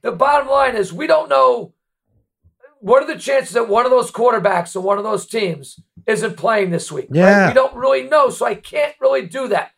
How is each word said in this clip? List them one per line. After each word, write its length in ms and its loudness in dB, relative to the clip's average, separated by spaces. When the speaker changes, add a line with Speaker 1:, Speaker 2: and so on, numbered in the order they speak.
Speaker 1:
the 100 -4
bottom 360 0
line 280 0
is 160 -4
we 140 -8
don't 220 2
know 440 2
what 220 4
are 40 -8
the 120 -8
chances 360 -4
that 140 0
one 160 2
of 60 0
those 220 2
quarterbacks 640 0
and 80 -8
one 140 0
of 60 -8
those 220 -6
teams 540 -8
isn't 300 -2
playing 340 0
this 220 -6
week. 180 -10
Speaker 2:
Yeah. 340 6
Speaker 1:
Right? 40 4
We 60 -2
don't 200 2
really 300 0
know, 260 2
so 160 -4
I 80 -2
can't 460 -6
really 260 0
do 220 -8
that. 300 -2